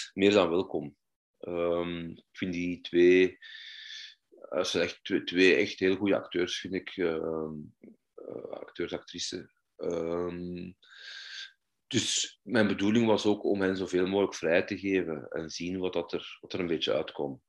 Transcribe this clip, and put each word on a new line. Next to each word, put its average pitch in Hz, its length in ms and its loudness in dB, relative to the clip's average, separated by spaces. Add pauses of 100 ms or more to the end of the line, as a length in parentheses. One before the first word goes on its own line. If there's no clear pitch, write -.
(120)
meer 98 180 6
dan 98 180 6
welkom. 82 480 -2 (420)
Ehm, 85 720 -2
ik 85 240 -14
vind 92 200 -4
die 87 280 -4
twee, 90 580 6 (1120)
dat 85 200 0
zijn 87 160 0
echt - 200 -6
twee, 95 200 0
twee 90 300 6
echt 95 240 2
heel 95 180 4
goede 98 200 2
acteurs, - 420 -2
vind 92 160 -6
ik. - 220 -8
Ehm, 80 560 -2 (640)
eh, - 360 -12
acteurs, - 420 -10
actrices. 87 540 -10 (300)
Ehm, 87 920 -6 (1160)
dus - 560 -2
mijn 113 240 2
bedoeling 104 400 2
was 107 200 2
ook 104 180 2
om 98 160 0
hen 95 160 0
zoveel 92 300 0
mogelijk 98 280 2
vrij 85 280 2
te 98 160 -8
geven 87 520 -2
en 80 200 -6
zien 87 280 -6
wat 92 140 -4
dat 85 200 -4
er, - 280 -8
wat - 120 -14
er - 80 -4
een 87 60 -2
beetje 80 260 -2
uitkomt. 71 560 -4